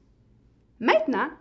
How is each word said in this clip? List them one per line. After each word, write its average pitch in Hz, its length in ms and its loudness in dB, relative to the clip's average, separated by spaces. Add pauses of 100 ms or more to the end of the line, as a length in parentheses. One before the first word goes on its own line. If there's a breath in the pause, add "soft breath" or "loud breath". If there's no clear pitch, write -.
(800)
Maintenant, 285 480 0 (120)